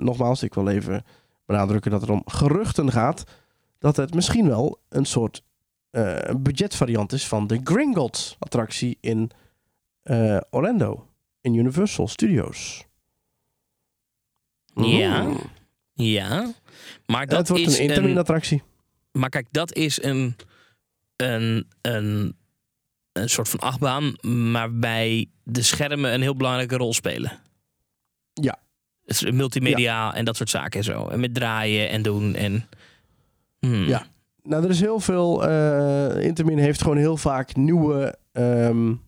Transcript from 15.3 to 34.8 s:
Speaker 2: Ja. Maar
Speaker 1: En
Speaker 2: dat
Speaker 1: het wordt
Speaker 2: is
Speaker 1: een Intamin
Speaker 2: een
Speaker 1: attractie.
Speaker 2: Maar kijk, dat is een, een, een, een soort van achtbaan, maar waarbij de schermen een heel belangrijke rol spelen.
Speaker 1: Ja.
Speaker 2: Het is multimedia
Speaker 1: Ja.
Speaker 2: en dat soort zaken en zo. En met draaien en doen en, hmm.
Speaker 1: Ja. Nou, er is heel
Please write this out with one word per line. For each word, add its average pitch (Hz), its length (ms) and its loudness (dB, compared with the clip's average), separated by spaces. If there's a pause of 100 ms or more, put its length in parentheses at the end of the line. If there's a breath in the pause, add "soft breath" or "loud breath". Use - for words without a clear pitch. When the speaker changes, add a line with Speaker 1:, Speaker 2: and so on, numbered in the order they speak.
Speaker 2:
Ja. 117 580 -2 (540 loud breath)
Maar 120 160 -2
Speaker 1:
En 143 60 -6
Speaker 2:
dat 147 100 2
Speaker 1:
het 170 120 2
wordt 170 180 2
Speaker 2:
is 143 100 4
Speaker 1:
een 123 60 2
Intamin 147 280 2
Speaker 2:
een 175 60 2
Speaker 1:
attractie. 160 460 0 (480)
Speaker 2:
Maar 131 180 -2
kijk, 131 220 -4
dat 165 220 -2
is 156 300 -2
een, 131 320 -2 (800 soft breath)
een, 113 520 -2 (140)
een, 104 540 -2 (760)
een 113 180 -4
soort 113 200 -2
van 107 100 -4
achtbaan, 135 600 -2
maar 117 300 0
waarbij 113 800 0 (140)
de 120 180 -4
schermen 143 520 0
een 127 80 0
heel 135 140 0
belangrijke 127 420 -2
rol 120 160 -2
spelen. 60 380 -4 (1000)
Speaker 1:
Ja. 127 260 -2 (460)
Speaker 2:
Het - 180 -2
is 101 80 -2
multimedia 127 460 0 (300)
Speaker 1:
Ja. 95 80 -6
Speaker 2:
en 113 100 -4
dat 110 100 -4
soort 107 140 -6
zaken 78 300 -4
en 110 60 -2
zo. 53 220 -6
En 110 120 -4
met 123 140 -2
draaien 110 560 -2
en 107 120 -2
doen 104 340 0
en, 104 320 -2 (920 soft breath)
hmm. 117 240 0
Speaker 1:
Ja. 113 220 -2 (380)
Nou, 151 200 0
er 185 60 0
is 180 100 2
heel 214 200 2